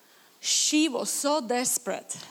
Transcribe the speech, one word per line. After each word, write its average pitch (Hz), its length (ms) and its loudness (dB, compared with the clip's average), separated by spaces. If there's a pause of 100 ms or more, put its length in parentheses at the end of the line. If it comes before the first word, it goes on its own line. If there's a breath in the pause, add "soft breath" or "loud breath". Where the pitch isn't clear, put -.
(480 soft breath)
She 302 420 4
was 240 200 -4
so 294 320 0
desperate 240 760 -2 (160)